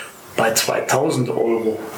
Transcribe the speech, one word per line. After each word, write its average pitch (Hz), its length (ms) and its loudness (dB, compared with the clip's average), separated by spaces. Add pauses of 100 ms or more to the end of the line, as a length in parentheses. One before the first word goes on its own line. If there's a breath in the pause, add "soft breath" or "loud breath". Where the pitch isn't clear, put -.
(360 loud breath)
bei 113 160 2
zweitausend 127 760 2
Euro 113 480 0 (200)